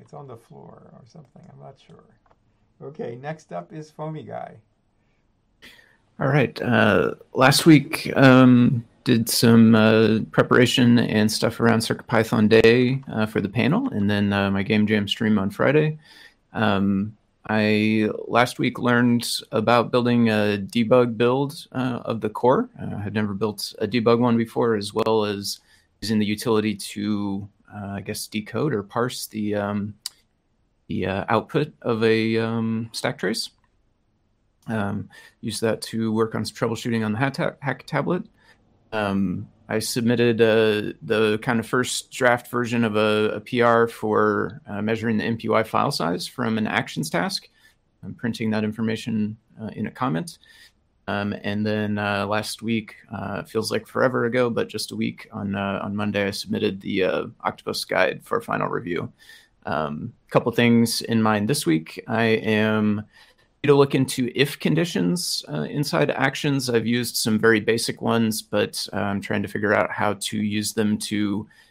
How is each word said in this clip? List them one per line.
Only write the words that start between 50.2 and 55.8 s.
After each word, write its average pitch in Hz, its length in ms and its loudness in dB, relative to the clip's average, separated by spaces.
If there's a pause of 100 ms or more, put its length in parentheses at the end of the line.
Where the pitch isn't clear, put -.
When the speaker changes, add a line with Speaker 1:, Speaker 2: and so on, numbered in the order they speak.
Speaker 2:
Um, 101 260 -4 (100)
and 104 220 -4
then, 107 320 -2
uh, 101 300 -2
last 107 340 -4
week, 110 340 -4 (140)
uh, 101 340 -8
feels 107 280 -6
like 110 160 -4
forever 123 380 0
ago, 120 240 0
but 107 180 -4
just - 240 -10
a 107 60 -8
week 117 340 -8
on, 101 240 -6
uh, 98 260 -4